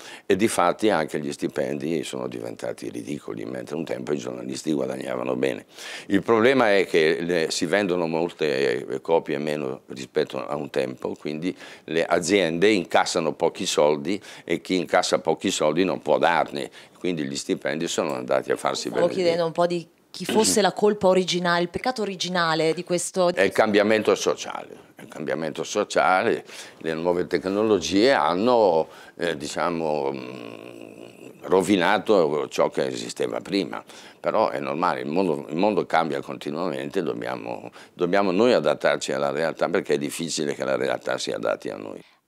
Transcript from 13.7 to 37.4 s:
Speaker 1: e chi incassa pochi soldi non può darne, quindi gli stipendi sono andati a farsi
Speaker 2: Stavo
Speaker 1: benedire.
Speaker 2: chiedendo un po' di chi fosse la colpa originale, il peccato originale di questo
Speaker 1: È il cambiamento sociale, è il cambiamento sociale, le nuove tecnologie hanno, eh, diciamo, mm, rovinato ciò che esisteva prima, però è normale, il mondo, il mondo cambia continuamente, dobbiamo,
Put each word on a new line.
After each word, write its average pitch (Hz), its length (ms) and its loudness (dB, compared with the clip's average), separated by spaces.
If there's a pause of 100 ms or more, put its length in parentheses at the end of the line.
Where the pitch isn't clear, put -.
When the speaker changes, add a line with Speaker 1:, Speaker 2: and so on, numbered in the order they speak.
Speaker 1:
e 85 200 -4
chi 92 140 0
incassa 87 420 2
pochi 82 320 0
soldi 80 340 2
non 73 160 -2
può 73 160 2
darne, 71 540 0 (280)
quindi 85 260 -4
gli 67 120 -6
stipendi 80 500 -4
sono 82 280 -2
andati 65 360 -2
a 64 60 2
farsi 67 320 -4
Speaker 2:
Stavo 58 140 -8
Speaker 1:
benedire. 175 220 0
Speaker 2:
chiedendo 170 200 2
un 165 80 -4
po' 175 140 2
di 175 200 -2 (240)
chi - 140 -12
fosse 214 380 2
la 185 100 4
colpa 208 360 4
originale, 175 520 2
il 175 80 0
peccato 247 320 -4
originale 170 720 0
di 170 100 -4
questo 175 520 0
Speaker 1:
È 95 80 2
il 98 100 4
cambiamento 104 640 4
sociale, - 600 -4 (200)
è - 80 -20
il - 60 -18
cambiamento 78 560 -6
sociale, 92 800 2 (320)
le 80 160 -4
nuove 87 320 0
tecnologie 98 840 2
hanno, 90 760 4 (280)
eh, 82 200 -2
diciamo, 76 800 -2
mm, 58 800 -14 (480)
rovinato 87 1080 4
ciò 73 220 2
che 73 160 -2
esisteva 60 540 -6
prima, 64 440 -4 (340)
però 92 300 0
è 65 100 -4
normale, 71 440 -2
il 65 40 -6
mondo, 78 420 0
il 73 80 -8
mondo 92 300 2
cambia 80 340 0
continuamente, 73 800 -6
dobbiamo, 58 680 -6 (220)